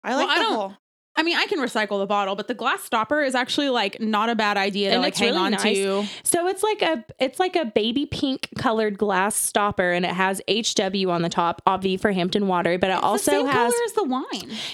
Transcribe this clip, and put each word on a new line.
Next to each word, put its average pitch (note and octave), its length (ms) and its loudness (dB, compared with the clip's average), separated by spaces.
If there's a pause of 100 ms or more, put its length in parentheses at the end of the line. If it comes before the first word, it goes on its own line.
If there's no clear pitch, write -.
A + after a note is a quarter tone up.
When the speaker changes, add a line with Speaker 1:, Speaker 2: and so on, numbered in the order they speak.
Speaker 1:
I A#3+ 120 -2
like D4+ 120 0
Speaker 2:
Well, - 20 -6
I D#4 80 2
Speaker 1:
the F#4+ 60 0
Speaker 2:
don't, G#4+ 120 0
Speaker 1:
whole G3 220 -6 (440)
Speaker 2:
I - 20 0
mean, E4+ 140 0
I F4 80 0
can F#4+ 140 -2
recycle G#3+ 400 -2
the F#3+ 80 -2
bottle, G3+ 280 0
but G3+ 120 -8
the - 80 -6
glass C4 280 -2
stopper B3+ 380 0
is C4 140 0
actually, C4+ 340 0
like, G#3+ 320 0
not G#3+ 280 0
a A#3 60 0
bad G#3 220 2
idea G3 320 0
to, A3 60 4
Speaker 3:
And - 80 2
Speaker 2:
like, - 80 0
Speaker 3:
it's - 80 -6
Speaker 2:
hang G3+ 140 2
Speaker 3:
really F#3+ 120 0
Speaker 2:
on G3 60 0
Speaker 3:
nice. G3 100 0 (160)
Speaker 2:
to. G3 260 0 (200)
Speaker 3:
So F4 240 0
it's F#4+ 160 -2
like G#4+ 180 0
a, D#4+ 240 0 (140)
it's C4 200 -2
like F#4 160 0
a D#4+ 100 2
baby A#3 420 0
pink - 500 -4
colored A3 400 0
glass G3+ 380 2
stopper, G3+ 560 0
and F3 120 2
it E3+ 100 -2
has F#3+ 340 0
H A3 260 0
W F#3+ 380 0
on E3+ 100 0
the E3 80 0
top, E3+ 380 0
obvi F#3+ 340 0
for G#3 100 2
Hampton F#3+ 360 0
Water, F3 320 2
but F#3+ 100 2
it F#3+ 40 2
Speaker 2:
It's - 80 0
the - 60 2
Speaker 3:
also A#3 240 2
Speaker 2:
same D4 140 2
Speaker 3:
has C#4 80 0 (180)
Speaker 2:
color A#4+ 140 0
as G#4 80 -6
the G#4+ 120 0
wine. B3+ 520 -4 (160)